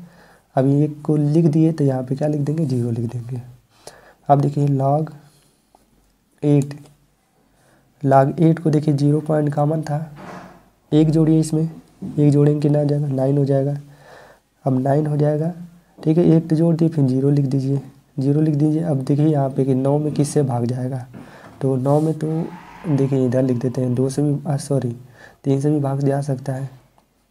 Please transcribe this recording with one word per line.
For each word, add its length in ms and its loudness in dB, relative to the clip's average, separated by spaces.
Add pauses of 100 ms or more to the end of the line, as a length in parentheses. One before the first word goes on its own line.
(560)
अब 100 2
ये 180 4
एक 180 -6
को 140 0
लिख 300 2
दिए 260 2
तो 120 -2
यहाँ 180 0
पे 140 -6
क्या 120 -2
लिख 120 -2
देंगे, 260 -2
ज़ीरो 240 -2
लिख 220 -4
देंगे। 300 -10 (840)
अब 120 4
देखिए 280 -2
log 420 0 (1300)
eight, 320 2 (1300)
log 380 4
eight 180 4
को 120 -2
देखिए 240 0
ज़ीरो 260 2
point 340 -2
common 280 0
था, 160 -6 (960)
एक 180 4
जोड़िए 300 4
इसमें, 220 0 (560)
एक 120 6
जोड़ेंगे 300 4
कितना 180 2
हो 60 0
जाएगा, 240 0
नाइन 300 0
हो 60 2
जाएगा। 320 0 (880)
अब 160 0
नाइन 260 0
हो 100 -2
जाएगा, 360 0 (460)
ठीक 200 0
है, 80 4
एक 240 4
तो 60 2
जोड़ 200 2
दिए, 120 2
फिर 180 0
ज़ीरो 240 2
लिख 160 2
दीजिए, 340 -2 (380)
ज़ीरो 220 0
लिख 140 0
दीजिए। 280 0
अब 200 -2
देखिए 240 0
यहाँ 240 2
पे 140 -2
कि 120 0
नौ 220 2
में 160 -4
किससे 300 0
भाग 220 -2
जाएगा, 400 -6 (540)
तो 180 0
नौ 220 2
में 140 0
तो 120 -6 (600)
देखिए 380 0
इधर 160 0
लिख 160 0
देते 220 -4
हैं, 140 -2
दो 160 0
से 120 -4
भी, 240 0
आ, 120 -2
sorry, 380 -4 (480)
तीन 160 0
से 100 0
भी 100 0
भाग 200 -4
जा 220 0
सकता 300 -6
है, 160 -8 (640)